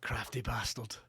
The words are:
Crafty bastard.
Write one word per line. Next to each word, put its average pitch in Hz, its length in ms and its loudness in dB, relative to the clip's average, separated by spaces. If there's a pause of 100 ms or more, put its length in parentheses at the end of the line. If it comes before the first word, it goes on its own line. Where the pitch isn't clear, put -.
Crafty - 400 0
bastard. 113 560 0 (120)